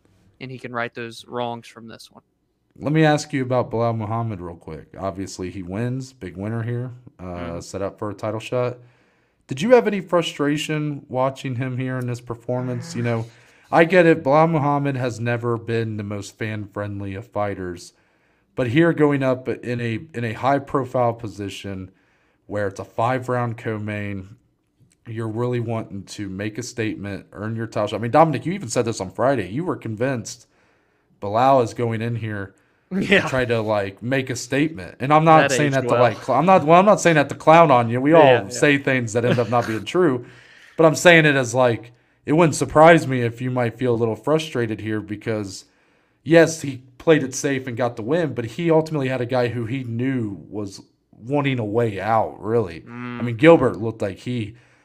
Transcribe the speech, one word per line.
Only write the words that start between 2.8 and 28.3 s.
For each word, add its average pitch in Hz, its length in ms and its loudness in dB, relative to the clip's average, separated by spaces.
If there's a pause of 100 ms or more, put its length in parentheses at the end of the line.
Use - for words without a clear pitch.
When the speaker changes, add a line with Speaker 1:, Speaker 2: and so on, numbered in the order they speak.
Speaker 2:
me 160 100 6
ask 151 300 2
you 135 80 0
about 123 280 0
Bilal 117 240 -2
Muhammad 113 460 -6
real 85 160 -12
quick. 78 420 -16
Obviously, 92 520 -8
he 95 120 -12
wins. 120 520 -6
Big 87 240 -14
winner 110 260 -6
here. 120 280 -6 (280)
Uh, 90 40 -18
Speaker 1:
Mm-hmm. 87 360 -10
Speaker 2:
set 95 220 -10
up 95 180 -6
for 107 100 -6
a 104 40 -8
title 107 260 -6
shot. 123 380 -4 (720)
Did 135 140 -8
you 226 100 2
have 233 140 6
any 208 140 -2
frustration 151 1080 -2
watching 131 480 -4
him 127 200 -6
here 131 220 -4
in 127 80 -6
this 123 140 -6
performance? 123 720 -6
You 117 80 -4
know, 117 220 -2 (440)
I 160 140 6
get 175 220 4
it. 160 180 4
Bilal 156 240 4
Muhammad 143 480 0
has 123 240 -4
never 120 380 -2
been 113 400 -4
the 107 60 -6
most 101 340 -10
fan-friendly 104 800 -8
of 98 120 -12
fighters. 92 640 -6 (640)
But 131 120 -2
here 160 260 4
going 143 300 2
up 131 260 -2
in 117 320 -6
a, 113 180 -4 (140)
in 117 100 -8
a 113 100 -4
high-profile 127 840 -2
position 98 760 -12 (540)
where 101 220 -4
it's 92 120 -10
a 98 60 -10
five-round 120 720 -4
co-main, 104 800 -8 (680)
you're 113 220 -8
really 120 320 -4
wanting 110 460 -6
to 101 240 -10
make 101 280 -8
a 123 60 -8
statement, 101 720 -6
earn 107 240 -8
your 113 100 -6
title 107 200 -2
shot. 104 100 -4
I - 20 -4
mean, 117 120 -4
Dominic, 147 340 4